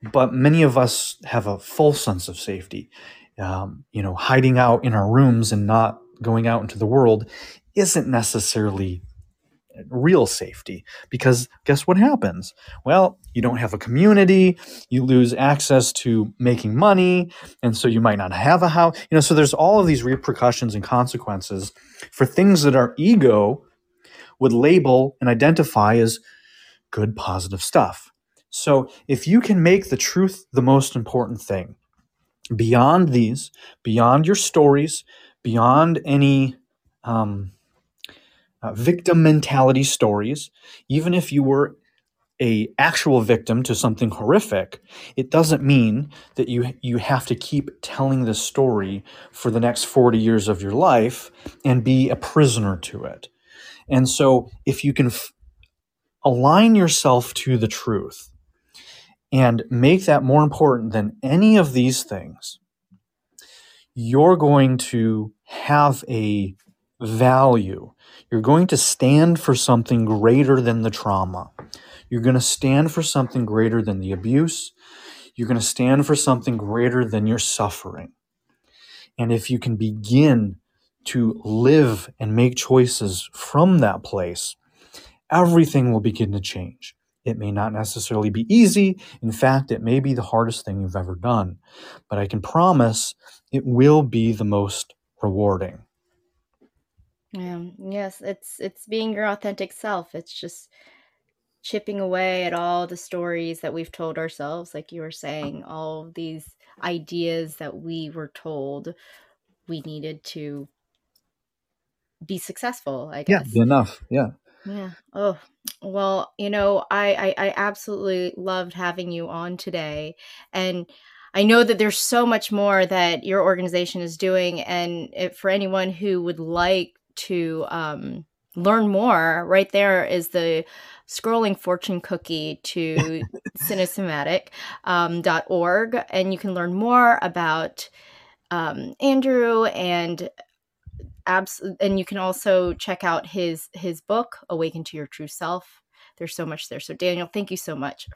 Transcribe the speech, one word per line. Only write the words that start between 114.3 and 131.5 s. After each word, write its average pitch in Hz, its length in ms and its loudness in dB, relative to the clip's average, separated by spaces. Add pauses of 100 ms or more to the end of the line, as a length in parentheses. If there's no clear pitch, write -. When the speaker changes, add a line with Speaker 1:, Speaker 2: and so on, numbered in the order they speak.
Speaker 2:
Yeah. 196 260 -14 (220)
Oh, 196 240 -4 (440)
well, 196 560 -6
you 202 120 -8
know, 202 400 0
I, 196 480 -2
I, 196 100 -2
I - 100 -4
absolutely 196 800 -6
loved 185 360 -8
having 180 380 -8
you 170 160 -10
on 170 300 -10
today. 156 580 -10 (380)
And 185 360 -6 (440)
I 196 100 2
know 233 220 6
that 214 120 0
there's 214 200 0
so 240 280 0
much 220 280 -2
more 202 320 2
that 175 400 -2
your 190 160 0
organization 180 600 -2
is 165 160 -12
doing. 180 440 -2
And 175 500 -8
if, 180 260 -8
for 190 120 -4
anyone 190 420 -2
who 180 320 -4
would 170 160 -6
like 175 540 -2 (220)
to, 160 520 -6
um, 156 580 -10 (300)
learn 208 340 2
more, 175 580 0
right 190 240 2
there 196 320 2
is 175 260 -4
the 165 360 -2 (420)
scrolling 226 500 -2